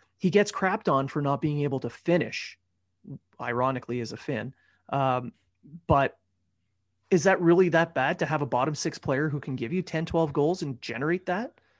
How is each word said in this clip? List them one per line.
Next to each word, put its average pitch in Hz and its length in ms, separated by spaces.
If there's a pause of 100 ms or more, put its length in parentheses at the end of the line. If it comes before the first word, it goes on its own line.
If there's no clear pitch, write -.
(180)
He 185 100
gets 202 240
crapped 196 340
on 135 220
for 151 140
not 139 180
being 147 220
able 139 180
to - 80
finish, - 720 (800)
ironically, 123 640
as 113 100
a 113 60
Finn. 123 340 (380)
Um, 131 420 (540)
but 139 320 (920)
is 170 140
that 190 160
really 175 300
that 165 240
bad 139 240
to 160 80
have 147 160
a 143 40
bottom 131 280
six 147 240
player 143 320
who 139 100
can 135 160
give 117 160
you 185 80
ten, 165 240
twelve 165 300
goals 156 260
and 135 220
generate 151 420
that? 214 300 (260)